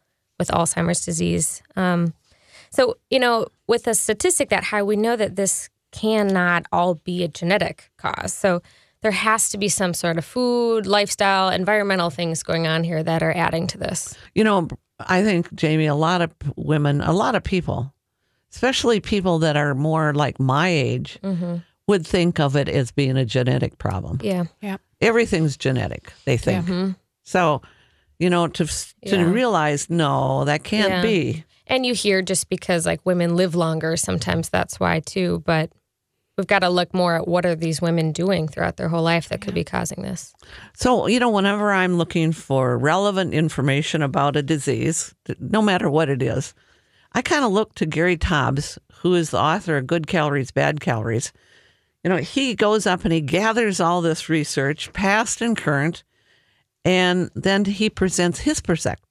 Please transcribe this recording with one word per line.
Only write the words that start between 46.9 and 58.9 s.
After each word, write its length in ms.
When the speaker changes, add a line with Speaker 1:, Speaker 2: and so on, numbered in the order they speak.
Speaker 2:
I 100
kinda 260
look 280
to 100
Gary 300
Taubes, 640
who 120
is 160
the 100
author 360
of 100
Good 200
Calories, 440
Bad 300
Calories. 520
You 80
know, 60
he 380
goes 320
up 180
and 80
he 80
gathers 580
all 220
this 300
research, 640
past 480
and 140
current, 460
and 500
then 320
he 240
presents 500
his 200
persec-, 360